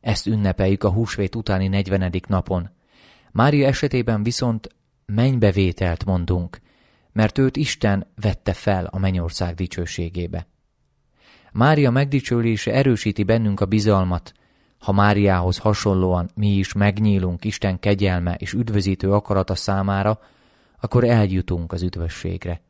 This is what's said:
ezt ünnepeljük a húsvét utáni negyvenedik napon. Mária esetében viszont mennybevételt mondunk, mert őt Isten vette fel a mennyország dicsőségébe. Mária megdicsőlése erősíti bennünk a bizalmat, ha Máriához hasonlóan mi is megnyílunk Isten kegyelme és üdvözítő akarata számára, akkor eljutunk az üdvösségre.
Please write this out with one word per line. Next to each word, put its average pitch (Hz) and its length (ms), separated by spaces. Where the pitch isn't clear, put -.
ezt - 260
ünnepeljük 98 560
a 98 80
húsvét 104 440
utáni 95 320
negyvenedik 92 600
napon. 92 420
Mária 139 360
esetében 120 560
viszont 117 520
mennybevételt 101 920
mondunk, 90 540
mert 110 260
őt 135 200
Isten 104 580
vette - 380
fel 95 320
a - 140
mennyország 90 560
dicsőségébe. 85 920
Mária 139 400
megdicsőlése 120 840
erősíti 113 500
bennünk 107 360
a 101 60
bizalmat, 95 680
ha - 140
Máriához 98 680
hasonlóan 92 800
mi 104 120
is 98 260
megnyílunk 101 720
Isten 98 340
kegyelme 92 560
és - 180
üdvözítő 98 580
akarata 98 440
számára, 98 640
akkor 123 240
eljutunk 95 680
az 87 100
üdvösségre. 87 880